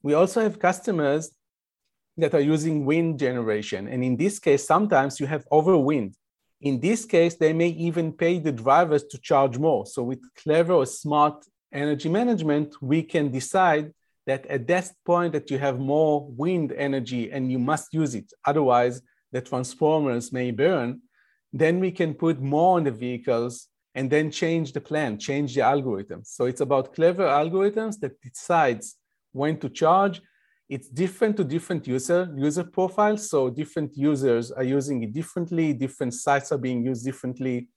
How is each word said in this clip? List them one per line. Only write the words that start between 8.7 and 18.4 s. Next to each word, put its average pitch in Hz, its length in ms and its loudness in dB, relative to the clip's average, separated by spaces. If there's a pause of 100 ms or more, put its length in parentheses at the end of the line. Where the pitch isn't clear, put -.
to - 100 -18
charge 135 400 2
more. 147 260 0
So - 200 -6
with 123 160 -6 (160)
clever 165 380 2
or 135 120 4
smart 147 580 0 (280)
energy 147 360 -2
management, 160 720 0
we 147 220 0
can 147 300 -2
decide 156 600 0 (340)
that 135 200 -4
at 127 220 -6
that 180 200 0 (160)
point 175 280 0
that 143 180 -6
you 135 80 -2
have 135 220 -2
more 147 480 2
wind 151 440 -2
energy 127 600 -4
and 131 180 -4
you 131 80 -2
must 147 340 -2
use 156 220 -2
it, - 180 -10 (120)